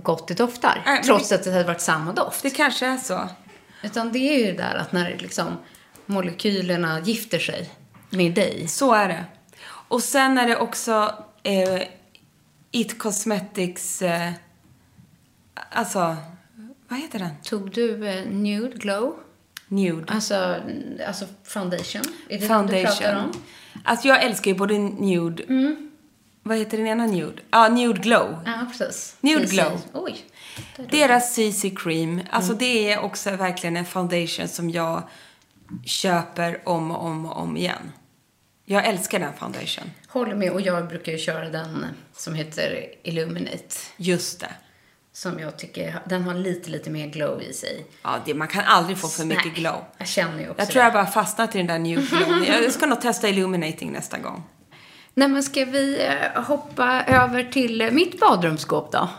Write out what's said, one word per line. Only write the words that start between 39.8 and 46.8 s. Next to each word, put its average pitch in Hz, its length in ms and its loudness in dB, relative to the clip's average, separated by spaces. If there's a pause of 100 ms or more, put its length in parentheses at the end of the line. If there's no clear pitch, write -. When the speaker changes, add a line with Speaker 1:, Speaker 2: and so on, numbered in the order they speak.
Speaker 1:
Håller 220 280 -4
med, 190 160 0
och 185 100 -2
jag 175 260 0
brukar 170 240 -8
ju 160 60 -4
köra 160 320 -4
den 160 360 -6 (300)
som - 200 -8
heter 156 500 -4 (180)
Illuminate. 165 720 -6 (220)
Speaker 2:
Just 175 420 -2
det. - 100 -10 (640)
Speaker 1:
Som 170 260 -8
jag 156 180 -10
tycker, 170 480 -8
den 185 180 -2
har 180 100 -2
lite, 180 360 -4
lite 156 200 -8